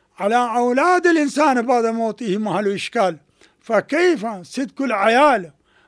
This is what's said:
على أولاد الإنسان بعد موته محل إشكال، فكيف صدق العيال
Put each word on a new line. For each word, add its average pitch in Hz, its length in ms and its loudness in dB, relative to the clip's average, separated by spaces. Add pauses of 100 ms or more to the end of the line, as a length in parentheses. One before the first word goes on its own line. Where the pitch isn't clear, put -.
(180)
على 208 180 0
أولاد 247 720 0
الإنسان 294 560 2
بعد 240 240 0
موته 226 520 -4
محل 202 340 -2
إشكال، 185 440 -2 (440)
فكيف 240 680 0
صدق 226 560 -8
العيال 226 680 2 (380)